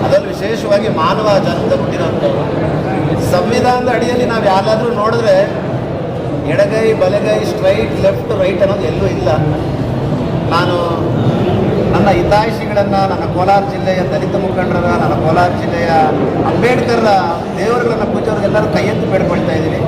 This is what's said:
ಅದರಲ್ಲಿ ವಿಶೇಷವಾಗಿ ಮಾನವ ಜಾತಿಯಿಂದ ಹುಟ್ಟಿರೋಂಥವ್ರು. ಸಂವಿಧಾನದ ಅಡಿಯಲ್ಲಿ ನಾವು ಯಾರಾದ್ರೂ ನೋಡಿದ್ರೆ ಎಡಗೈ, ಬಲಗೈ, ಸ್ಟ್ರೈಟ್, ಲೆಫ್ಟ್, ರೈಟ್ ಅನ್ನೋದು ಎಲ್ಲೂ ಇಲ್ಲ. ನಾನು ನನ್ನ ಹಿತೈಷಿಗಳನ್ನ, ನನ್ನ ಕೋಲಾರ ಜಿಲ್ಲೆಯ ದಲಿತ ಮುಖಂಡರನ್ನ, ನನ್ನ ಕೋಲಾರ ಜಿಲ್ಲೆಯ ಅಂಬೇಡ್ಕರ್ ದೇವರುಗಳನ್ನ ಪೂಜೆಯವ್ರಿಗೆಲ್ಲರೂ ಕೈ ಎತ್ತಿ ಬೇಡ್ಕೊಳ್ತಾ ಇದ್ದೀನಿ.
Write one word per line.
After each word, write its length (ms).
ಅದರಲ್ಲಿ 240
ವಿಶೇಷವಾಗಿ 600
ಮಾನವ 400
ಜಾತಿಯಿಂದ 340
ಹುಟ್ಟಿರೋಂಥವ್ರು. 640
ಸಂವಿಧಾನದ 640
ಅಡಿಯಲ್ಲಿ 300
ನಾವು 180
ಯಾರಾದ್ರೂ 460
ನೋಡಿದ್ರೆ 340
ಎಡಗೈ, 400
ಬಲಗೈ, 520
ಸ್ಟ್ರೈಟ್, 580
ಲೆಫ್ಟ್, 300
ರೈಟ್ 200
ಅನ್ನೋದು 300
ಎಲ್ಲೂ 140
ಇಲ್ಲ. 120
ನಾನು 220
ನನ್ನ 160
ಹಿತೈಷಿಗಳನ್ನ, 880
ನನ್ನ 140
ಕೋಲಾರ 280
ಜಿಲ್ಲೆಯ 280
ದಲಿತ 240
ಮುಖಂಡರನ್ನ, 540
ನನ್ನ 200
ಕೋಲಾರ 280
ಜಿಲ್ಲೆಯ 300
ಅಂಬೇಡ್ಕರ್ 560
ದೇವರುಗಳನ್ನ 540
ಪೂಜೆಯವ್ರಿಗೆಲ್ಲರೂ 640
ಕೈ 80
ಎತ್ತಿ 280
ಬೇಡ್ಕೊಳ್ತಾ 400
ಇದ್ದೀನಿ. 360